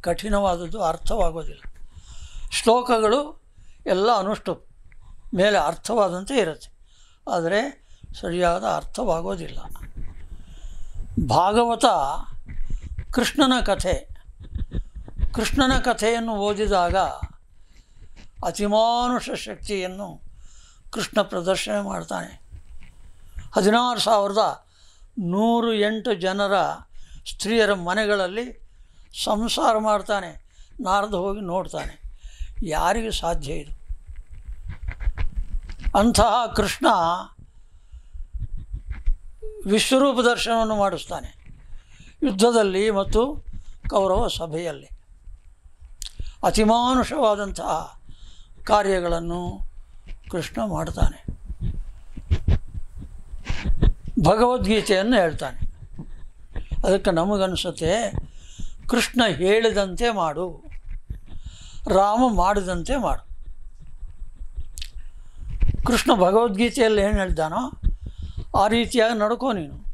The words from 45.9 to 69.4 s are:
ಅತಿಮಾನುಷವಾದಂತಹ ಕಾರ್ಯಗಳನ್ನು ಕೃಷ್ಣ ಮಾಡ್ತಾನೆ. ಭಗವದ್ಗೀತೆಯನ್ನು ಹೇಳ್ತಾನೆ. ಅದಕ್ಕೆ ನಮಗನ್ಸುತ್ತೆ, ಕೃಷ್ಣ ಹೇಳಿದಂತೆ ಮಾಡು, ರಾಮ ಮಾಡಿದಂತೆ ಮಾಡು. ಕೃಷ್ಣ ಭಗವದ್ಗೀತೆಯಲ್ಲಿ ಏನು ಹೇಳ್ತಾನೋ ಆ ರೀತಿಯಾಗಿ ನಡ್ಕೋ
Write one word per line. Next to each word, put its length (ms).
ಅತಿಮಾನುಷವಾದಂತಹ 1300
ಕಾರ್ಯಗಳನ್ನು 760
ಕೃಷ್ಣ 380
ಮಾಡ್ತಾನೆ. 540
ಭಗವದ್ಗೀತೆಯನ್ನು 960
ಹೇಳ್ತಾನೆ. 420
ಅದಕ್ಕೆ 320
ನಮಗನ್ಸುತ್ತೆ, 840
ಕೃಷ್ಣ 360
ಹೇಳಿದಂತೆ 800
ಮಾಡು, 340
ರಾಮ 320
ಮಾಡಿದಂತೆ 640
ಮಾಡು. 260
ಕೃಷ್ಣ 320
ಭಗವದ್ಗೀತೆಯಲ್ಲಿ 840
ಏನು 160
ಹೇಳ್ತಾನೋ 460
ಆ 160
ರೀತಿಯಾಗಿ 500
ನಡ್ಕೋ 340